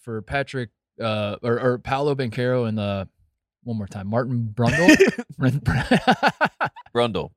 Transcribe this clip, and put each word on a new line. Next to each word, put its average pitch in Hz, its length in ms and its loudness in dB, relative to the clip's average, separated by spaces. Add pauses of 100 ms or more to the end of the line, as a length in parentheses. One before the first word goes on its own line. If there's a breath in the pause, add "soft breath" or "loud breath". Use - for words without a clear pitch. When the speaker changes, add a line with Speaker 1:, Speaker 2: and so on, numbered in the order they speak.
Speaker 1:
for 113 200 -10
Patrick, 135 500 -6 (300)
uh, 107 440 -2
or, 117 160 0
or 123 180 2
Paolo 139 380 -2
Banchero 123 520 -2
and 107 80 -2
the, 101 320 -4 (540)
one 113 160 -6
more 101 80 -6
time, 98 220 -10
Martin 117 440 -2
Brundle. 143 440 6 (320)
Speaker 2:
<laughs> - 100 -18
Speaker 1:
Brun-, 135 220 0
Brun-, - 240 0
<laughs> - 1080 0
Speaker 2:
Brundle. 107 440 0